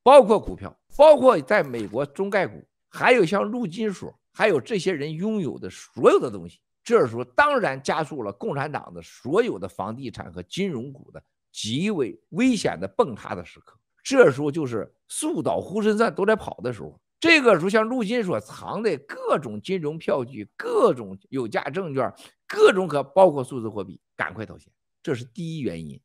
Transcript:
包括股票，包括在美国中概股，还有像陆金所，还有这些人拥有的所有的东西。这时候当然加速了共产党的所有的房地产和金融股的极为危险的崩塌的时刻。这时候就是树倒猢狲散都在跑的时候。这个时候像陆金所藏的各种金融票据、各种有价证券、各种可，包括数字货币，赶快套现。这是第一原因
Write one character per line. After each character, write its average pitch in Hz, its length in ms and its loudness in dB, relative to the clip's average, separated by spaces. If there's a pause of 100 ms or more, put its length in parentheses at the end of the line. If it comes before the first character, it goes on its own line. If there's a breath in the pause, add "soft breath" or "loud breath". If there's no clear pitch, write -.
包 262 220 10
括 202 160 2
股 92 160 -10
票， 90 200 -16 (220)
包 302 180 10
括 240 260 4
在 202 200 0
美 120 260 -6
国 113 160 -4
中 196 240 -6
概 196 200 0
股， 101 180 -16 (240)
还 - 220 2
有 240 120 6
像 196 200 0
陆 220 240 -6
金 208 260 -6
所， - 240 -14 (160)
还 202 140 0
有 160 120 2
这 185 200 -4
些 165 120 -2
人 156 220 -6
拥 208 260 -4
有 95 200 -6
的 92 100 -12
所 - 400 2
有 359 100 6
的 135 120 -2
东 87 180 -12
西。 - 100 -20 (240)
这 214 220 4
时 113 100 -6
候 123 80 -6
当 285 360 2
然 135 240 -2
加 160 200 -2
速 143 200 -8
了 98 80 -6
共 175 240 -8
产 143 160 -4
党 - 200 -10
的 85 120 -16
所 175 400 -2
有 143 160 -4
的 95 80 -8
房 98 280 -8
地 131 140 -12
产 - 220 -14
和 87 100 -12
金 190 260 -6
融 135 240 -8
股 - 200 -20
的 - 100 -20 (300)
极 147 400 -4
为 139 280 -4 (100)
危 247 260 2
险 123 240 -4
的 95 80 -8
崩 156 260 -2
塌 - 220 -12
的 87 100 -12
时 - 140 -20
刻。 - 180 -20 (240)
这 240 300 6
时 123 100 -6
候 151 100 0
就 151 140 -4
是 117 260 -6 (160)
树 302 320 -6
倒 95 200 -2
猢 202 240 -6
狲 214 120 2
散 214 180 0
都 185 120 -4
在 220 100 2
跑 - 280 -12
的 123 100 -6
时 104 80 -14
候。 - 180 -18 (200)
这 320 220 6
个 233 140 6
时 151 60 0
候 190 80 0
像 220 160 2
陆 247 180 -4
金 233 200 -2
所 151 160 -2
藏 - 420 -10
的 190 160 -2 (100)
各 480 300 -4
种 107 240 -10
金 185 180 -6
融 156 200 -8
票 147 260 -4
据、 113 300 -16
各 359 400 2
种 98 200 -12 (140)
有 123 180 -6
价 147 160 -6
证 151 300 -8
券、 123 180 -2 (360 loud breath)
各 - 260 6
种 185 140 0
可， 143 160 -2
包 185 260 6
括 143 140 -2
数 127 180 -10
字 110 80 -6
货 98 140 -8
币， 92 160 -14 (160)
赶 80 180 -6
快 107 120 -10
套 85 120 -20
现。 - 140 -20 (320)
这 160 100 -4
是 120 120 -6
第 160 320 -10
一 - 20 -8
原 82 240 -6
因 69 220 -16